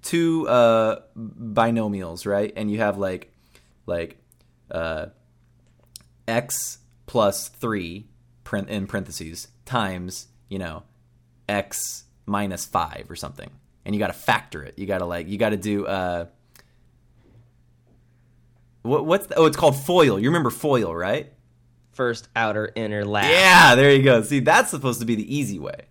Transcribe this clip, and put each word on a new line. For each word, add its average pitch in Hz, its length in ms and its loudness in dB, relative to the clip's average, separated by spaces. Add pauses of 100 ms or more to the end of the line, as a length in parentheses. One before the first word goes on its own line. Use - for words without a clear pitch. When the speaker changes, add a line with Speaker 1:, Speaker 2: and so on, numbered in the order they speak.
Speaker 1:
two, 165 420 0
uh, 113 540 4 (160)
binomials, 107 1080 -4
right? 101 300 -2
And 107 160 -4
you 104 60 -2
have, 104 200 0
like, 92 360 -6 (520)
like, 85 320 -6 (540)
uh, 80 360 -8 (1200)
x - 520 -6 (260)
plus 104 440 0
three, 101 580 -6 (380)
paren-, 98 240 -6
in 98 180 -6
parentheses, 85 640 -10 (160)
times, 92 600 -8 (220)
you 98 100 -10
know, 82 240 -12 (680)
x - 560 -6 (200)
minus 101 400 -6
five - 440 -6
or 85 60 -14
something. - 340 -14 (360)
And 98 80 -6
you 104 60 -2
gotta 95 140 -2
factor - 500 -4
it. - 160 -18
You 98 80 -10
gotta, 92 180 -2
like, 87 220 -8
you 98 100 -8
gotta 107 200 0
do, 101 280 -4
uh, 90 400 -4 (2500)
what, 135 240 0
what's 185 220 0
the, - 80 -6
oh, 160 100 6
it's 151 120 2
called 147 180 4
foil. 135 440 4
You 120 100 2
remember 156 200 2
foil, 110 460 -2
right? 95 360 -4 (640)
Speaker 2:
First, 120 420 -4
outer, 107 400 -2
inner, 104 300 -4
last. 101 260 0
Speaker 1:
Yeah, 175 440 10
there 139 180 8
you 135 100 6
go. 123 180 6
See, 135 200 -2
that's 165 280 4
supposed 131 300 -4
to 120 60 -6
be 117 100 0
the 107 200 -6
easy 104 240 -6
way. - 300 -14